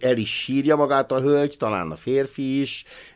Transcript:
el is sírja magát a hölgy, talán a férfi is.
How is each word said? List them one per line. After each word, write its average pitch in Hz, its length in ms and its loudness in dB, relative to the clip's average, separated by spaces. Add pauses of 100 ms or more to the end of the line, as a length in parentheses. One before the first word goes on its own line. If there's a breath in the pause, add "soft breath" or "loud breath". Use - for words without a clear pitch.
el 127 160 2
is 107 260 -4
sírja 139 340 2
magát 139 360 2
a 131 80 0
hölgy, 143 380 2
talán 95 320 -2
a 78 60 -8
férfi 135 640 -2
is. - 240 -4 (320 loud breath)